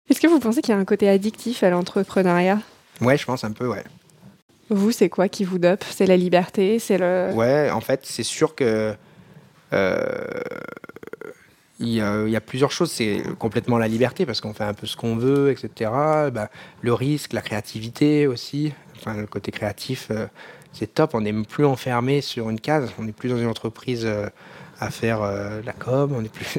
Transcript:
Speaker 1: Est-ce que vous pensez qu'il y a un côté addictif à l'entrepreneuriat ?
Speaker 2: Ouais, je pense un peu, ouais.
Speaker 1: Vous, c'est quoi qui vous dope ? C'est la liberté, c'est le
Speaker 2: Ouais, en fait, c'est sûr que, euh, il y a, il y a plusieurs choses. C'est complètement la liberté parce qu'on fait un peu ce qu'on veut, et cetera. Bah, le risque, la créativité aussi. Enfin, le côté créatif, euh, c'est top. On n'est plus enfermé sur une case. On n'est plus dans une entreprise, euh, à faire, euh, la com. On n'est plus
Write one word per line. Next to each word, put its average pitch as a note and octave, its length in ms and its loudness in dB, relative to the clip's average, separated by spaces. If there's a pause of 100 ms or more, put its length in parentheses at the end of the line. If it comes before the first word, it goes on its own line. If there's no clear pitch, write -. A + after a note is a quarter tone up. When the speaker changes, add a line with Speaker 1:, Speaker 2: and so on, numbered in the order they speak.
Speaker 1:
Est-ce - 120 2
que D#4 60 6
vous E4 140 6
pensez A#3+ 220 0
qu'il A3+ 120 2
y - 20 4
a G3 40 2
un F#3+ 60 0
côté G#3 220 2
addictif G#3 540 0
à G3 80 6
l'entrepreneuriat ? F3+ 880 2 (420)
Speaker 2:
Ouais, C3 160 6
je - 80 -8
pense B2+ 180 -2
un G#2+ 80 -4
peu, B2 160 -4
ouais. G2+ 160 -6 (880)
Speaker 1:
Vous, G#3 220 4
c'est F#3 180 4
quoi F#3+ 180 2
qui - 160 -4
vous F#3 140 -2
dope ? F3 320 4
C'est - 160 2
la F#3 100 8
liberté, F3+ 640 2
c'est G#3 180 0
le F3+ 380 2
Speaker 2:
Ouais, C3 360 4
en G#2 120 0
fait, C3+ 220 0
c'est - 180 -6
sûr - 320 0
que, A2 400 0 (800)
euh, - 500 0 (1600)
il A#2 80 -2
y A2+ 120 2
a, G#2+ 240 0
il A2 60 0
y A2 60 2
a A2 40 0
plusieurs C3 320 0
choses. E3+ 180 0
C'est G#2 320 -2 (160)
complètement A#2 400 0
la A2+ 100 2
liberté A#2 360 0
parce B2 160 -4
qu'on G#2+ 140 -8
fait G#2+ 100 -6
un G#2 100 -2
peu G#2+ 120 -12
ce - 100 -10
qu'on A2+ 200 -2
veut, C#3 340 2
et B2 60 0
cetera. C#3+ 760 -2
Bah, A2 180 -4 (320)
le A#2 140 2
risque, C3+ 400 -2
la G#2+ 80 -4
créativité A#2 840 0
aussi. C#3+ 460 -4 (240)
Enfin, - 180 -10
le G#2+ 120 -6
côté - 260 -8
créatif, - 580 -6
euh, G#2+ 160 -4 (460)
c'est - 220 -8
top. D#3 200 2
On A2+ 60 -2
n'est G#2+ 120 -2 (100)
plus D3 240 0
enfermé C3 560 0
sur A2+ 260 -6
une A2 120 -4
case. D3 380 -2
On A2 40 -8
n'est A2 100 -6
plus - 160 -6
dans B2 100 0
une A#2 100 0
entreprise, A2+ 580 -6
euh, G#2 220 -2 (520)
à G#2 100 -4
faire, A2+ 320 -2
euh, G2+ 420 -4
la A#2+ 80 -8
com. C#3+ 420 0
On A#2+ 80 -4
n'est A2 60 -8
plus - 180 -14 (120)